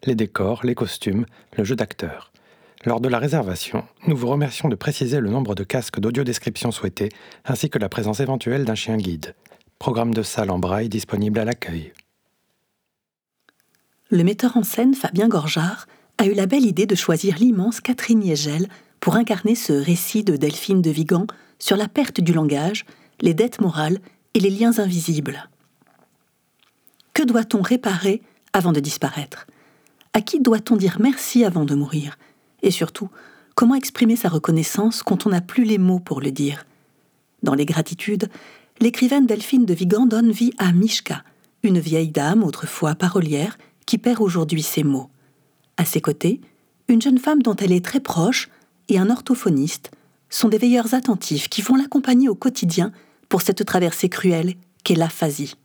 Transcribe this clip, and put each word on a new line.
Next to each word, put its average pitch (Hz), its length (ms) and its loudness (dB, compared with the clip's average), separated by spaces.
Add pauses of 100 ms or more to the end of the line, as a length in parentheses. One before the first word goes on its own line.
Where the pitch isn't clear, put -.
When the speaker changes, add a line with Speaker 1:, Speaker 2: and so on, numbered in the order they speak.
Speaker 1:
les 131 100 0
décors, 104 500 -2
les 123 120 0
costumes, 107 500 -4 (320)
le 107 60 0
jeu 113 120 -2
d'acteurs. - 560 -8 (540)
Lors 117 160 0
de 123 80 0
la 120 80 0
réservation, 117 640 -4 (220)
nous 160 100 2
vous 120 120 -4
remercions 143 420 -2
de 110 60 -2
préciser 139 440 -4
le 104 120 -2
nombre 113 240 -2
de 98 80 -8
casques - 360 -6
d'audiodescription 120 680 -4
souhaités, 101 400 -6 (340)
ainsi - 280 -4
que 131 80 -4
la 98 100 -4
présence 107 300 -4
éventuelle 135 440 -2
d'un 110 120 -2
chien 110 220 -4
guide. 87 360 -6 (460)
Programme 117 340 -2
de 110 80 -2
salle 101 300 -4
en 90 80 -2
braille 98 300 -2
disponible 107 500 -2
à 107 60 -2
l'accueil. 82 480 -8 (2250)
Speaker 2:
Le 175 120 4
metteur 214 320 2
en 233 60 4
scène 247 320 2
Fabien 208 340 0
Gorjard 160 600 -2 (320)
a 202 80 4
eu 202 60 2
la 196 120 0
belle 262 200 2
idée 190 200 2
de 208 80 0
choisir 175 460 0
l'immense 220 420 2
Catherine 233 380 0
Niégel 156 500 -2 (300)
pour 170 160 0
incarner 220 400 2
ce - 180 -2
récit 170 500 0
de 185 120 2
Delphine 151 480 0
de 160 80 2
Vigan 160 340 0 (320)
sur - 200 0
la 208 100 -2
perte - 340 -2
du 170 120 4
langage, 156 520 0 (340)
les 175 140 2
dettes 226 280 0
morales 165 380 0 (360)
et 226 40 4
les 196 120 4
liens 226 260 2
invisibles. 165 720 -2 (1600)
Que 311 100 -4
doit-on 226 380 0
réparer 196 600 -2 (320)
avant 175 200 2
de 151 60 2
disparaître ? 143 680 -8 (680)
À 220 80 2
qui 294 180 -4
doit-on 226 360 2
dire 190 240 0
merci 247 440 2
avant 175 220 0
de 143 80 -2
mourir ? 143 440 -4 (440)
Et 196 100 2
surtout, - 380 -6 (440)
comment 247 220 4
exprimer 240 400 0
sa - 120 -2
reconnaissance 165 760 0
quand - 220 0
on 214 40 2
n'a 180 120 2
plus 226 240 0
les 214 120 2
mots 185 220 4
pour 151 200 -8
le 139 120 -4
dire ? 143 340 -4 (800)
Dans 139 100 2
Les 147 120 2
Gratitudes, 170 640 -4 (500)
l'écrivaine 247 480 4
Delphine 220 380 2
de 180 80 2
Vigan 185 320 2
donne 226 260 4
vie 233 260 0
à 185 140 2
Mishka, - 520 0 (400)
une 185 160 4
vieille 160 300 0
dame 156 340 2
autrefois 160 520 -2
parolière 175 600 -2 (280)
qui 226 140 0
perd 240 200 0
aujourd'hui 170 440 0
ses 151 200 -2
mots. 135 280 -2 (680)
À 170 80 2
ses 170 160 -2
côtés, 175 400 0 (460)
une 226 140 6
jeune 254 180 4
femme 302 240 4
dont 214 120 2
elle 196 160 2
est 180 140 2
très - 140 -2
proche 233 500 0 (400)
et 196 80 4
un 190 140 4
orthophoniste 180 800 -2 (380)
sont - 200 2
des 214 80 2
veilleurs 240 380 2
attentifs 190 540 -2
qui - 120 -4
vont 262 140 2
l'accompagner 269 540 2
au 202 60 0
quotidien 185 560 0 (380)
pour 185 140 2
cette 202 220 0
traversée 180 440 0
cruelle 180 460 0 (280)
qu'est - 120 4
l'aphasie. 160 680 -2